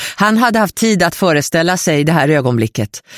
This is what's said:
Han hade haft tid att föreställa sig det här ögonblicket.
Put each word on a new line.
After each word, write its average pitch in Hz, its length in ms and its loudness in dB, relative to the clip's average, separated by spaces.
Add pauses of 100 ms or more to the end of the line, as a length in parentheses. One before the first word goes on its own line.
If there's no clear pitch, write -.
(160)
Han 214 220 2
hade 233 200 2
haft 208 160 0
tid 220 280 0
att 170 120 0
föreställa 170 600 0
sig 151 280 0
det 160 80 2
här 143 160 2
ögonblicket. 123 760 -2 (160)